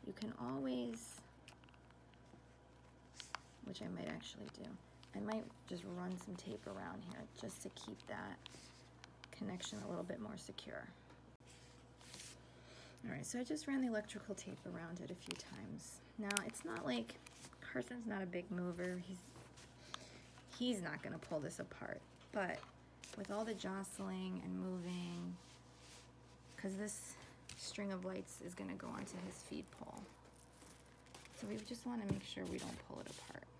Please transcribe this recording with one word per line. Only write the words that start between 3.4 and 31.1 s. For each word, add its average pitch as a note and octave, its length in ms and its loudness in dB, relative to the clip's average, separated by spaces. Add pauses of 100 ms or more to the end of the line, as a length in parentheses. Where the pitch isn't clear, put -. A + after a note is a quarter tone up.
which G3 160 -2
I G#3 140 0
might - 120 0
actually - 400 -2 (100)
do, G#3+ 120 -4 (460)
I G3 40 2
might G#3+ 240 4 (240)
just F3 160 0 (140)
run F3+ 260 2
some F#3+ 120 -2
tape - 320 -4
around F#3+ 340 -2 (100)
here - 100 -4 (180)
just F#3+ 240 -2
to G3 60 0
keep - 280 -4 (100)
that G2 300 0 (920)
connection G3 540 2
a G#3 40 2
little F3 140 4
bit F#3+ 180 2
more G#3 160 0
secure. - 500 -4 (2250)
All A3+ 80 2
right, C#3+ 120 2
so A#3+ 140 4
I B3+ 40 6
just D4+ 240 4
ran C4+ 140 10
the B3+ 60 10
electrical G#3 480 4
tape F#3+ 300 -2
around F3 380 0
it - 80 0
a F3+ 40 2
few - 220 -2
times. - 600 -4 (220)
Now, G3+ 160 8 (100)
it's - 200 -2
not - 200 2
like, A#3+ 300 4 (460)
Carson's B3 460 0
not G3+ 140 4
a F#3+ 40 4
big F3+ 260 2
mover. F3+ 560 4
He's, F#3 100 -2 (1400)
he's A#3+ 240 8
not D#3 220 2
gonna D#3+ 160 0
pull D#3+ 200 4
this D3 200 2
apart, - 420 -2 (300)
but F#3 280 6 (580)
with G3+ 140 2
all G#3+ 140 6
the A3+ 80 4
jostling F#3+ 920 2
and F#3 160 4
moving, F3 760 4 (1200)
'cause F#3+ 180 4
this - 380 0 (440)
string - 340 2
of F#3 120 2
lights F#3 420 2
is F3+ 80 0
gonna G3 220 0
go - 120 -2
onto - 380 0
his F#3 100 0 (140)
feed - 220 2
pole. - 300 -4 (1400)